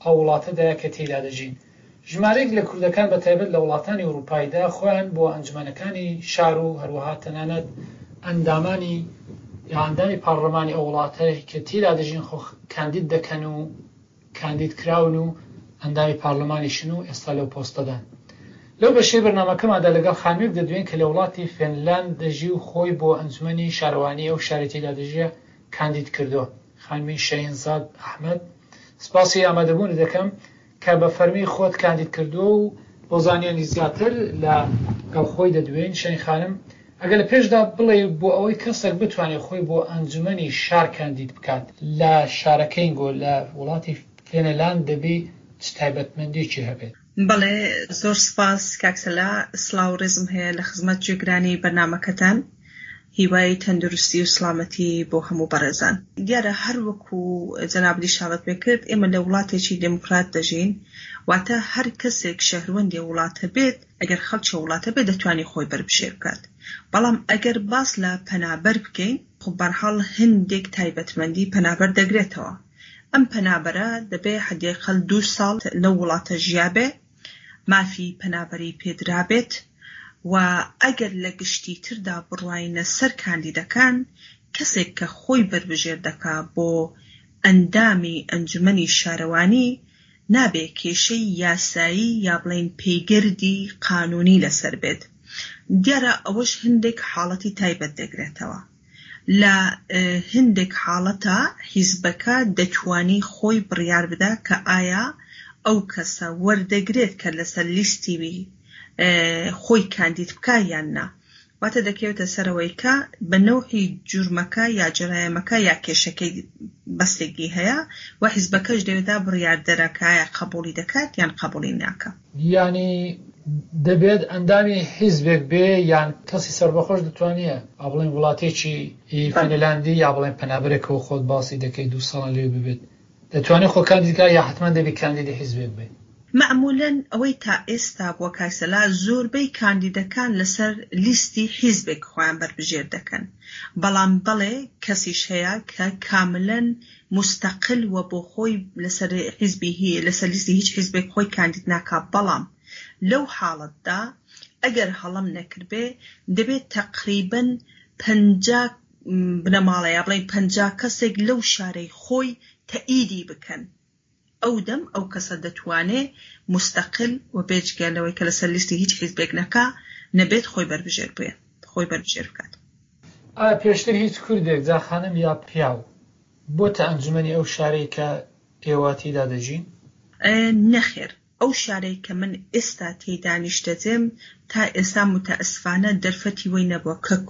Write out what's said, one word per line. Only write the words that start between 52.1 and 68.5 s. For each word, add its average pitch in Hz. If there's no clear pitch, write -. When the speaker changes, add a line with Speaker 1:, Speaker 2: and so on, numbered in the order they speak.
Speaker 2:
هیوای 185
تەندروستی 175
و 175
سڵامەتی 170
بۆ 165
هەموو 160
بەڕێزان. 147
دیارە 214
هەر 240
وەکو 202
جەناب 180
لیشاڵت 175
پێ 180
کرد، 240
ئێمە 202
لە 185
وڵاتێکی 190
دموکرات 175
دەژین، 170
واتە 190
هەر 254
کەسێک 202
شەهروەندی 175
وڵاتە 165
بێت، 262
ئەگەر 180
خەڵکی -
وڵاتە 160
بێت، 254
دەتوانی 175
خۆی 151
بەربژێر -
بکات. -
بەڵام 226
ئەگەر 226
باس 262
لە 180
پەنابەر 175